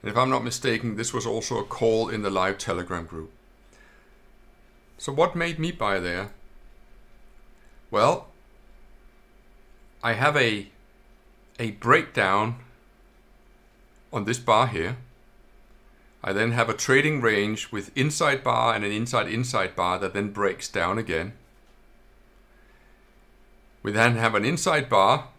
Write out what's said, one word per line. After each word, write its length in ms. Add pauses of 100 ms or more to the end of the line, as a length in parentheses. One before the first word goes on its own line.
And 80
if 80
I'm 100
not 160
mistaken, 520
this 180
was 100
also 340
a 60
call 460
in 100
the 80
live 300
Telegram 480
group. 240 (1700)
So 120
what 240
made 240
me 140
buy 280
there? 320 (1600)
Well, 360 (1800)
I 100
have 240
a, 320 (920)
a 140
breakdown 840 (1600)
on 120
this 140
bar 300
here. 300 (1200)
I 100
then 200
have 160
a 60
trading 460
range 520
with 240
inside 480
bar 300
and 100
an 80
inside 360
inside 460
bar 240
that 140
then 180
breaks 380
down 280
again. 360 (2500)
We 80
then 260
have 180
an 100
inside 440
bar. 400 (100)